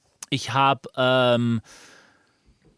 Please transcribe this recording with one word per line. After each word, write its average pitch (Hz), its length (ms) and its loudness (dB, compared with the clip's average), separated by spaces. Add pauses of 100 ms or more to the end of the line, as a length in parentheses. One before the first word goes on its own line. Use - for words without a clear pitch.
(320)
Ich 123 220 -6
hab, 139 340 0 (100)
ähm, 123 640 0 (1160)